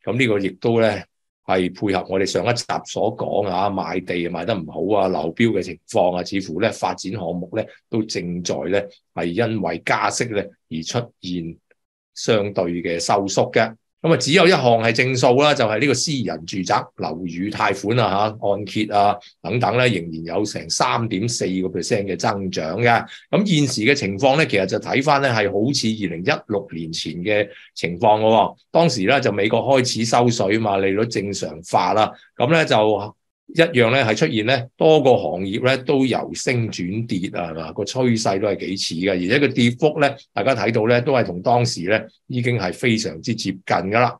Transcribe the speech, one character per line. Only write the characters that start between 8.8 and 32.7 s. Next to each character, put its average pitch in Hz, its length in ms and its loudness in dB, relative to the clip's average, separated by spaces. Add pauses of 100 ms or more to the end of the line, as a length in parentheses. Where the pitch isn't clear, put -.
係 85 120 -4
因 110 360 -2
為 85 240 -4
加 107 240 0
息 127 160 -4
咧 104 160 -4 (280)
而 80 120 -10
出 120 300 -6 (100)
現 85 340 -8 (600)
相 104 380 -2
對 95 100 0 (180)
嘅 85 180 -4
收 101 260 0
縮 113 260 0
嘅。 113 220 2 (280)
噉 165 120 2
啊， - 20 6
只 123 160 0
有 175 160 6
一 - 20 6
項 165 120 4 (200)
係 117 120 2
正 131 200 0
數 123 280 4
啦， 147 120 6
就 131 120 2
係 107 160 0
呢 147 60 2
個 131 60 2
私 135 200 -2
人 85 320 -6
住 92 180 -6
宅 110 180 0 (140)
樓 85 300 -6
宇 87 240 -6
貸 104 320 0
款 117 180 0
啊， 107 100 2
吓， 107 380 -2
按 101 180 -2
揭 107 200 -4
啊 104 320 2 (240)
等 117 180 -2
等 113 180 2
咧， 127 100 4 (120)
仍 82 100 -8
然 82 280 -6
有 107 80 0
成 82 240 -10
三 123 400 0
點 101 180 -2
四 117 180 -4
個 92 220 -2
percent 95 380 -2
嘅 90 120 -4
增 98 320 -2
長 87 320 -4
嘅。 117 240 4 (240)
噉 196 160 2
現 151 220 2
時 123 140 -2
嘅 127 120 4
情 98 240 -2
況 135 200 4
咧， 156 100 2
其 110 80 -2
實 95 120 4
就 107 120 -2
睇 98 240 -2
返 139 180 4
咧 139 80 2
係 107 220 2
好 110 220 0
似 120 140 -2
二 101 280 -4
零 87 80 -10
一 139 240 0
六 101 240 -4
年 82 220 -8
前 82 220 -8
嘅 101 340 0 (260)
情 87 240 -6
況 107 220 4
嘅 - 20 2
喎。 110 320 4 (160)
當 165 180 4
時 120 120 -2
咧 131 180 4
就 117 140 0
美 104 160 0
國 117 100 2
開 127 260 2
始 113 200 -2
收 123 240 4
水 107 280 0
嘛， 104 200 0
利 98 140 2
率 107 140 0
正 101 280 -4
常 82 160 -6 (200)
化 95 220 2
啦， 107 180 2 (280)
噉 127 160 2
咧 160 100 4
就 107 500 2 (420)